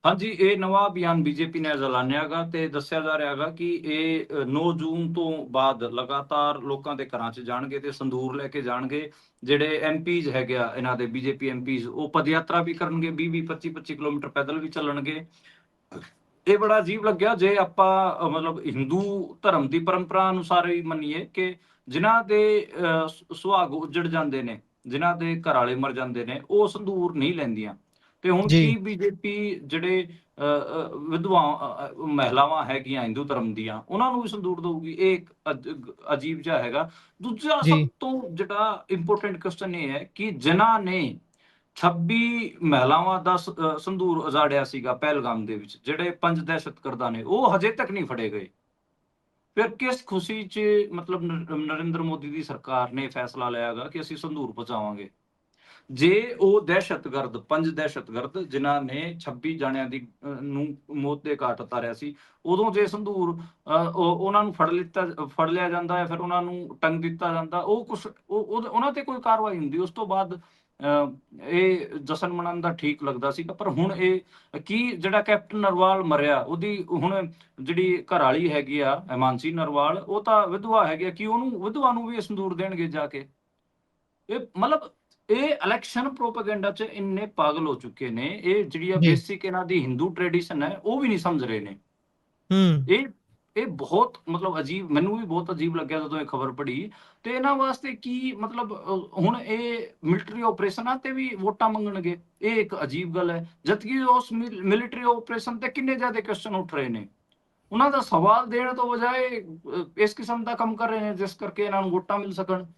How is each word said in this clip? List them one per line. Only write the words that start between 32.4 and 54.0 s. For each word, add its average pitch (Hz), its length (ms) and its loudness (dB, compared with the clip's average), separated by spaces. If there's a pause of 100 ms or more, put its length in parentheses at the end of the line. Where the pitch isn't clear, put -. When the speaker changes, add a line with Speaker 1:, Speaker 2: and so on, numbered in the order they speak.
Speaker 1:
ਹੈਗੀਆਂ 131 380 -4
ਹਿੰਦੂ 117 200 -4
ਧਰਮ 127 300 -2
ਦੀਆਂ, 110 360 -6
ਉਹਨਾਂ 247 220 2
ਨੂੰ 247 100 -2
ਵੀ 226 60 -6
ਸਿੰਦੂਰ 185 340 -4
ਦਊਗੀ? 165 380 -4
ਇਹ 190 140 6
ਇੱਕ 175 160 -4 (220)
ਅਜ-, 127 420 -10 (200)
ਅਜੀਬ 156 280 -4
ਜਿਹਾ 160 180 0
ਹੈਗਾ। 131 300 -2 (320)
ਦੂਜਾ 247 420 0
Speaker 2:
ਜੀ। 160 80 6
Speaker 1:
ਸਭ 156 160 6 (120)
ਤੋਂ 262 300 -4
ਜਿਹੜਾ 202 600 -2
ਇੰਪੋਰਟੈਂਟ 185 520 0
ਕੁਐਸਚਨ 180 340 -4
ਇਹ 151 140 -4
ਹੈ 143 260 -6
ਕਿ 208 160 -4
ਜਿਨ੍ਹਾਂ 185 480 6
ਨੇ 185 400 -2 (560)
ਛੱਬੀ 226 880 2
ਮਹਿਲਾਵਾਂ 160 600 6
ਦਾ 180 140 4
ਸ-, 175 120 -4
ਅ, 156 300 -2
ਸਿੰਦੂਰ 185 380 0
ਉਜਾੜਿਆ 143 460 2
ਸੀਗਾ 127 300 -4
ਪਹਿਲਗਾਮ 123 520 0
ਦੇ 110 100 -6
ਵਿੱਚ, 101 300 -14
ਜਿਹੜੇ 160 240 -2
ਪੰਜ 170 300 0
ਦਹਿਸ਼ਤਗਰਦਾਂ 139 720 -4
ਨੇ, 113 120 -6
ਉਹ 196 320 4
ਹਜੇ 196 160 2
ਤੱਕ 185 200 -4
ਨਹੀਂ 196 140 -4
ਫੜੇ 127 240 -4
ਗਏ। 101 200 -8 (1040)
ਫਿਰ 220 120 4
ਕਿਸ 254 380 -2
ਖੁਸ਼ੀ 202 380 -4
'ਚ, 196 160 -8 (320)
ਮਤਲਬ, 175 320 -4
ਨਰ-, 165 320 -4
ਨਰਿੰਦਰ 160 460 -2
ਮੋਦੀ 156 280 -4
ਦੀ 151 140 -6
ਸਰਕਾਰ 127 480 -2
ਨੇ 135 160 -4
ਫੈਸਲਾ 123 420 -6
ਲਿਆ 117 240 -4
ਗਾ 123 140 -8
ਕਿ 165 140 -8